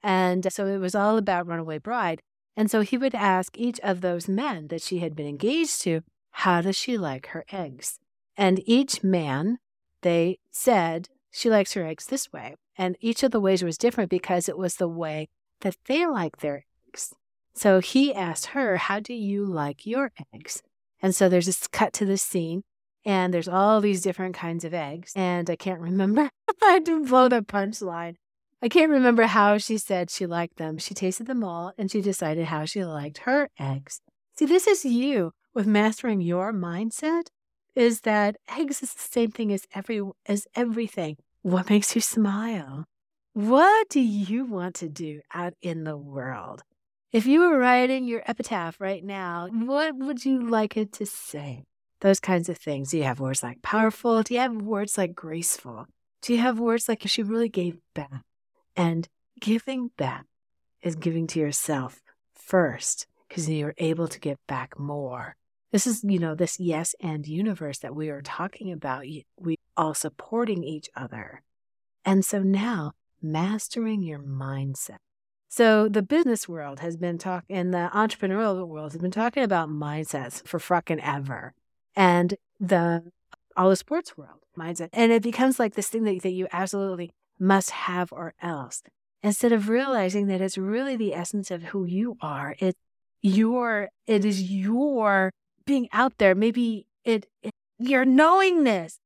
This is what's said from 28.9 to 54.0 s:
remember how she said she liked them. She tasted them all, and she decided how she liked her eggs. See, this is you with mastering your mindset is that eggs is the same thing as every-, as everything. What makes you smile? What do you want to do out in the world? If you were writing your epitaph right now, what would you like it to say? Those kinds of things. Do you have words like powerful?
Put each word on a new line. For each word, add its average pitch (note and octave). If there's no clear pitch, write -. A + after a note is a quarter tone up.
remember B3
how G#3
she A3
said F3+
she -
liked E3+
them. D#3+
She -
tasted F#3+
them B3+
all, E3+
and G3
she G#3+
decided E3
how D#3
she F#3+
liked D3
her C#4
eggs. C#3
See, D#4
this F4
is G4+
you A#3+
with G3+
mastering G#3+
your F3+
mindset A3
is A#3+
that G#3
eggs C#4
is -
the -
same A#3
thing G#3+
as G3
every-, G3+
as G#3
everything. A3
What F#3
makes G#3
you A#3
smile? G3
What E4
do C#4+
you G#3+
want F#3
to F3
do D3+
out F3
in E3
the D#3
world? C3
If A3+
you D4
were E4+
writing B3+
your A#3
epitaph G3
right F#3+
now, F3+
what C4
would C4
you B3+
like A3
it G#3+
to G#3
say? C#3+
Those G3
kinds F3
of E3+
things. C#3
Do E3
you D3
have C3
words C3
like B2
powerful? A3